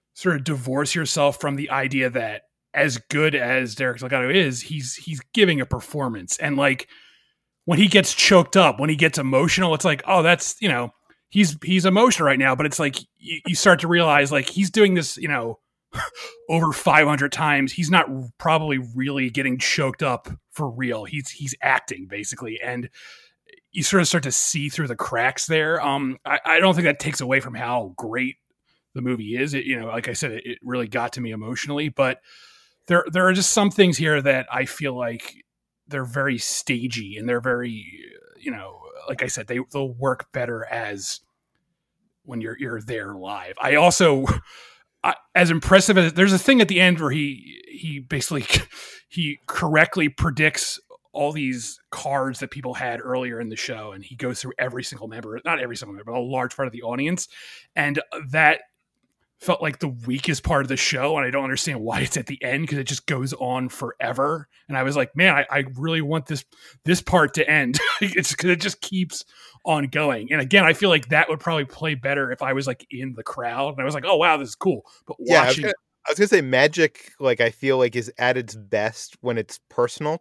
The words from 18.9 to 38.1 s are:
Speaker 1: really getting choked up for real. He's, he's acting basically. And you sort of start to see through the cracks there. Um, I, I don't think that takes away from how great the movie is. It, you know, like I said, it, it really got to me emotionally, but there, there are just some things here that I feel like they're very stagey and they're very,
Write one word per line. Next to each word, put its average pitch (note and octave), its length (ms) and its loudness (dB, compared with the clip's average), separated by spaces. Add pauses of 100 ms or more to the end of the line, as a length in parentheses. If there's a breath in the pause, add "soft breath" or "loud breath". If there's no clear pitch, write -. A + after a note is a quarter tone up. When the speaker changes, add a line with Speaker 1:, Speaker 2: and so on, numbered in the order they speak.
Speaker 1:
really C3 360 -2
getting B2+ 280 -2
choked C3+ 440 -2
up C3 260 -2 (220)
for D3 180 -6
real. A#2 360 -6
He's, C#3 260 -8
he's C3+ 320 -10
acting B2 440 -2
basically. G#2+ 560 -10
And B2 280 -8 (800 loud breath)
you E3+ 100 -4
sort F#3+ 200 2
of D#3 60 2
start D#3+ 160 0
to C3+ 80 -4
see D3 360 -2
through C#3+ 200 -4
the A#2+ 60 -6
cracks A#2+ 520 -2
there. D#3+ 340 0
Um, C#3 460 -2
I, D3 180 -2
I E3 160 4
don't F#3 140 6
think E3+ 100 2
that D3 160 2
takes D3 220 -4
away C3 180 0
from B2+ 140 -12
how A#2 420 -4
great B2 400 -6 (580)
the C3 60 -8
movie A#2 360 -4
is. C#3 180 -2
It, C3+ 100 -4
you B2+ 160 -2
know, A2+ 60 -8
like A2+ 220 -6
I B2 40 -8
said, A#2+ 200 -6
it, G#2+ 120 -12
it A#2+ 180 -12
really B2 240 -6
got A#2 280 -4
to B2+ 80 -8
me A#2 80 -6
emotionally, B2 580 -6
but C3 320 0 (640 soft breath)
there, F3 240 2
there F3+ 160 2
are F#3 60 6
just F#3 200 2
some G3+ 180 4
things F3+ 260 4
here D3+ 240 2
that C3 320 2
I C3 140 -2
feel C#3 280 -8
like A#2 400 -8 (520)
they're C#3 180 -6
very B2+ 340 -2
stagey A#2 800 -4
and A2+ 100 -6
they're A#2+ 140 0
very, A#2+ 440 -4 (520)